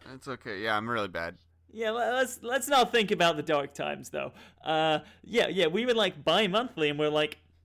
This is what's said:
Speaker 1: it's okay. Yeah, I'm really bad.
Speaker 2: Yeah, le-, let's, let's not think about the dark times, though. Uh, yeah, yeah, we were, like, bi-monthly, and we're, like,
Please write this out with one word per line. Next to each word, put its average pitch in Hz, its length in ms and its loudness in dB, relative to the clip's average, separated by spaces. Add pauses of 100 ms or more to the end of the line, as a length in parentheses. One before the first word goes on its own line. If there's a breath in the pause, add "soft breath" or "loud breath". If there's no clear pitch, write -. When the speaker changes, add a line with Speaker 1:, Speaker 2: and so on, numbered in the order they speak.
(140)
Speaker 1:
it's 131 140 -16
okay. 117 340 -8
Yeah, 110 140 2
I'm 110 120 -2
really 110 200 -2
bad. 85 280 -6 (360)
Speaker 2:
Yeah, 220 180 -4
le-, 233 240 -2
let's, 254 280 -2
let's 254 260 -4
not 269 240 4
think 220 180 2
about 170 260 4
the 151 60 -4
dark 143 320 0
times, 147 360 -6
though. 139 220 -6 (320 loud breath)
Uh, 156 360 2 (240 loud breath)
yeah, 220 240 2
yeah, 175 180 2
we 190 180 0
were, 247 100 2
like, 185 300 0
bi-monthly, 190 640 0
and 147 80 -4
we're, 151 120 2
like, 151 280 0 (260)